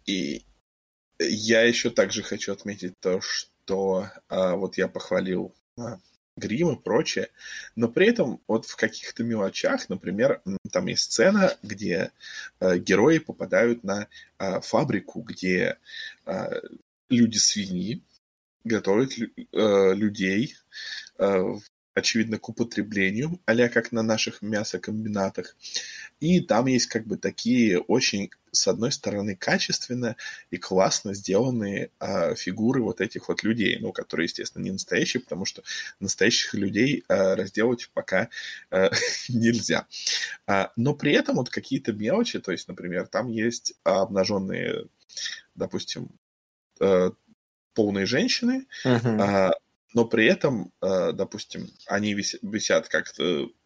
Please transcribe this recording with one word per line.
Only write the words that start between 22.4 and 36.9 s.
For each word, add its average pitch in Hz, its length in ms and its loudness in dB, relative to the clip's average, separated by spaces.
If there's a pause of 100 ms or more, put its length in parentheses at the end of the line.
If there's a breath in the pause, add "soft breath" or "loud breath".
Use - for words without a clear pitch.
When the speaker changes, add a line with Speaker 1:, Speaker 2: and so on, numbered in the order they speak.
Speaker 1:
употреблению, 110 960 -2
а-ля 117 240 4
как 117 240 0
на 113 100 0
наших 110 400 -2
мясокомбинатах. 107 1120 -4 (640 loud breath)
И 175 200 4
там 135 260 2
есть 123 200 2
как 110 200 -4
бы 98 100 -4
такие 110 600 2
очень, 104 520 0 (200)
с - 160 2
одной 101 260 0
стороны, 101 420 -4
качественно 123 800 -4 (360 loud breath)
и 90 60 -6
классно 95 580 0
сделанные, 101 840 -2
а, 90 360 0
фигуры 110 480 0
вот 98 180 -2
этих - 280 -4
вот 82 140 -4
людей, 104 380 2
ну, 104 120 -4
которые, - 320 -2
естественно, - 380 -8
не 95 80 -4
настоящие, - 520 -2
потому 90 220 -6
что - 180 -10 (380 loud breath)
настоящих - 540 0
людей, 107 540 0